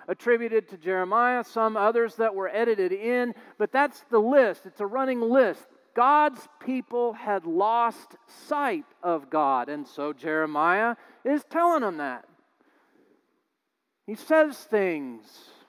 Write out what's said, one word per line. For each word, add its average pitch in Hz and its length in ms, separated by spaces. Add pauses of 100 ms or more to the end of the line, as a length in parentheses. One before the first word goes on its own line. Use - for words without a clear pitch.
attributed 226 640
to 190 80
Jeremiah, 190 680
some 220 320
others 220 400
that 220 180
were 190 140
edited 196 460
in. 240 420 (220)
But 208 160
that's 277 360
the 233 100
list. 233 460
It's 190 140
a 202 80
running 254 320
list. 233 480 (260)
God's 285 540 (180)
people 240 460
had 208 340
lost 220 680 (320)
sight 269 380 (180)
of 160 260
God, 139 380
and 147 180
so 147 280
Jeremiah 160 840 (300)
is 285 240
telling 330 320
them 190 160
that. 131 280 (1800)
He 214 80
says 302 420
things 151 680 (420)